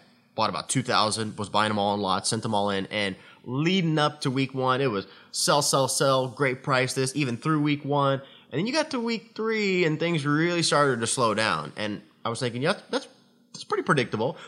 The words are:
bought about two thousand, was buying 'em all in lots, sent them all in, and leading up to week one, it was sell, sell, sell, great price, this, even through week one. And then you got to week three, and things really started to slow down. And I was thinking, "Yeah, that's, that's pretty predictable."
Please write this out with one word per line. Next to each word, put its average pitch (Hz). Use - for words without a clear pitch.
bought 107
about 80
two 131
thousand, 107
was 101
buying 107
'em 107
all 101
in 104
lots, 95
sent 113
them 113
all 101
in, 98
and 101
leading 160
up -
to 143
week 131
one, 127
it 135
was 98
sell, 151
sell, 135
sell, 131
great 127
price, 127
this, 131
even 127
through 156
week 147
one. 139
And 139
then 196
you 254
got 302
to 247
week 233
three, 214
and 156
things 165
really 165
started 143
to 113
slow 113
down. 101
And 104
I 110
was 117
thinking, 120
"Yeah, 165
that's, 269
that's -
pretty 415
predictable." 123